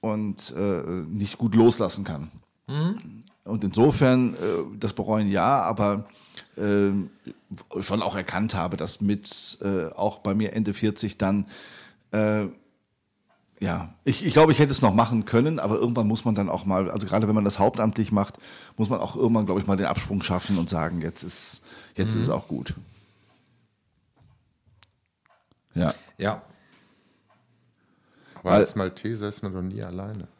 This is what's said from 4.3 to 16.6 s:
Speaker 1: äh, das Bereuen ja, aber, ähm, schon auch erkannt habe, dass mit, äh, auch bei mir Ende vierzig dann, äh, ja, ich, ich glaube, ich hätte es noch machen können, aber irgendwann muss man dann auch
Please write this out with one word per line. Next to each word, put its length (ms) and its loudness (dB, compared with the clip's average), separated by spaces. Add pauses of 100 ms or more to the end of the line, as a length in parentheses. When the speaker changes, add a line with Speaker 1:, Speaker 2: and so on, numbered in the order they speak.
Speaker 1:
äh, 40 -12 (420)
das 140 -4
Bereuen 340 0
ja, 340 4
aber, 440 0 (500)
ähm, 540 2 (720)
schon 200 -2
auch 160 -2
erkannt 380 -2
habe, 240 -2
dass 240 -4
mit, 580 -2
äh, 280 -2
auch 320 -4
bei 140 0
mir 200 -2
Ende 180 -2
vierzig 460 -2
dann, 280 0 (680)
äh, 340 0 (1120)
ja, 340 -4 (100)
ich, 200 0
ich 80 0
glaube, 200 8
ich 60 4
hätte 140 6
es 80 2
noch 140 4
machen 320 2
können, 320 2
aber 200 0
irgendwann 280 0
muss 180 0
man 100 2
dann 140 0
auch 160 -4